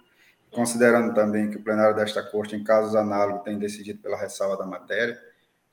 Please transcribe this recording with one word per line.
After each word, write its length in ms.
considerando 640
também 380
que 60
o 60
plenário 320
desta 280
Corte, 320
em 80
casos 320
análogos, 480
tem 160
decidido 400
pela 180
ressalva 400
da 80
matéria, 540